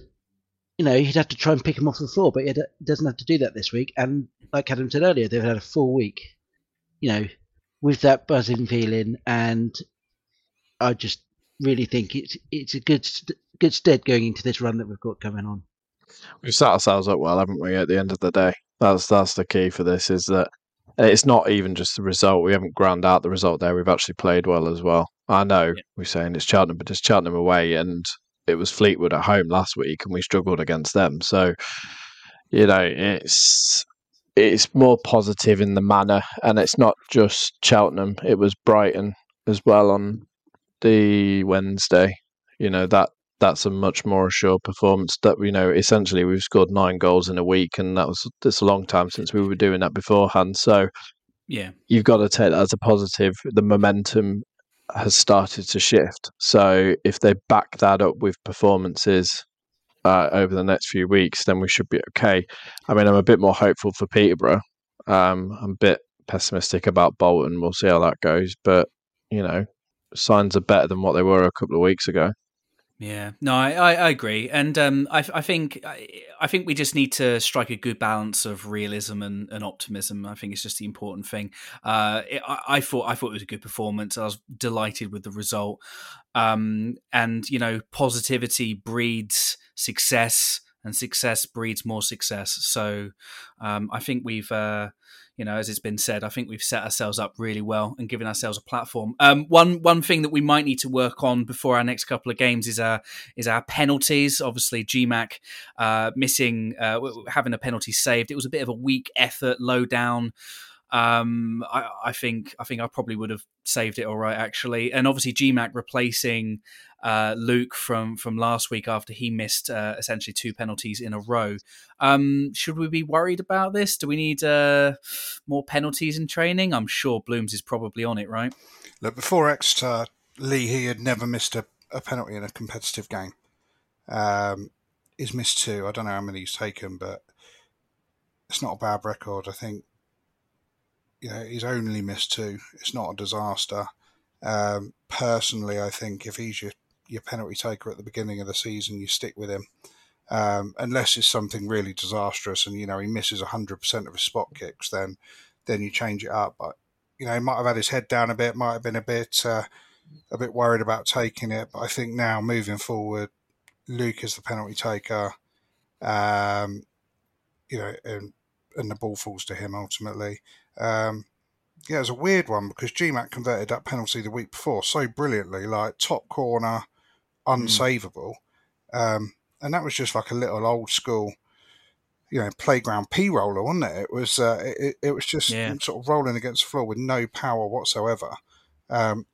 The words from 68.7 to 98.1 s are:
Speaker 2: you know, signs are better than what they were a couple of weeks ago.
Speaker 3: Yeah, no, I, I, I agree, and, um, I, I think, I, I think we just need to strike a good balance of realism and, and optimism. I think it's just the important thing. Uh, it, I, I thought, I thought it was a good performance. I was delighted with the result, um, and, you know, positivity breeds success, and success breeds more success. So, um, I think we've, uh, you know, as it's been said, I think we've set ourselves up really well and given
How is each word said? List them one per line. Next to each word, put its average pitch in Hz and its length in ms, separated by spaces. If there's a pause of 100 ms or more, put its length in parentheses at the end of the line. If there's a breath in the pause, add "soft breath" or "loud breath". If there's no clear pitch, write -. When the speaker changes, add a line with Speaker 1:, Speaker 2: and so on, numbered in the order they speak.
Speaker 2:
you 107 120
know, 90 240 (480)
signs 101 420
are 95 60
better 85 260
than 95 140
what 92 100
they 92 100
were 95 200
a 90 160
couple - 180
of 85 60
weeks 92 260
ago. 87 220 (720)
Speaker 3:
Yeah, 104 400
no, 135 140
I, 131 200
I, 175 200
I 170 160
agree, 113 400
and, 147 260
um, 139 320
I, 160 100 (140)
I 160 80
think, 160 460
I, 127 220 (320)
I 151 80
think 185 180
we 156 80
just 147 220
need 135 160
to 120 260
strike 117 320
a 117 60
good 113 240
balance 107 440
of 101 220
realism 104 560
and, 101 300
and 107 100
optimism. 101 640
I 104 80
think 101 180
it's 95 120
just - 140
the 107 60
important 101 400
thing. 104 280 (320 loud breath)
Uh, 107 440
it, 139 160
I, 139 220
I 139 140
thought, 135 280
I 117 60
thought 120 140
it 107 60
was 107 80
a 101 40
good 104 160
performance. 107 560
I 110 60
was 104 160 (120)
delighted 107 600
with 101 100
the 104 80
result, 104 480 (560 loud breath)
um, 110 600 (160)
and, 113 360
you 131 120
know, 113 220 (100)
positivity 120 800
breeds 113 840 (180)
success, - 840 (220)
and 107 140
success 117 500
breeds 113 400
more 110 160
success. 101 480 (120)
So, 104 480 (500 loud breath)
um, 104 320
I 110 80
think 123 240
we've, 110 260
uh, 107 380 (480 soft breath)
you 117 80
know, 107 120
as 110 120
it's 107 100
been 104 200
said, 107 260
I 104 60
think 123 180
we've 110 120
set 113 220
ourselves 107 380
up 101 180
really 110 220
well 107 360
and 117 120
given 113 180